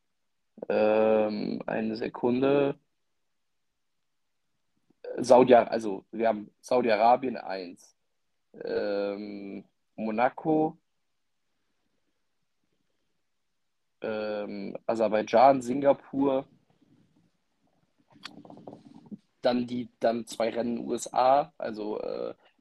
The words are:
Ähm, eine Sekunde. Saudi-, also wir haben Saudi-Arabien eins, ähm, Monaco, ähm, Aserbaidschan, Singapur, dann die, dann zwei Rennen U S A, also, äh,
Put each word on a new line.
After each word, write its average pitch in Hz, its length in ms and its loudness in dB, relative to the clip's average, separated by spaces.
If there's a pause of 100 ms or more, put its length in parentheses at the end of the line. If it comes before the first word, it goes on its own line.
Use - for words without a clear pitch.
(680)
Ähm, 107 960 0
eine 110 280 -4
Sekunde. 135 800 0 (2500)
Saudi-, 123 380 8
also 110 560 2
wir 110 160 -2
haben 107 220 -4 (120)
Saudi-Arabien 120 760 2
eins, 92 600 -12 (680)
ähm, 101 1000 -6 (300)
Monaco, 135 840 -2 (3250)
ähm, 104 840 -8
Aserbaidschan, 113 760 4
Singapur, 135 840 -2 (3000)
dann 123 240 0
die, 123 240 -8 (100)
dann 117 280 0
zwei 113 220 -2
Rennen 117 300 -4
U 120 140 -6
S - 200 -8
A, 135 440 2
also, 107 420 -8
äh, 58 340 -8 (280)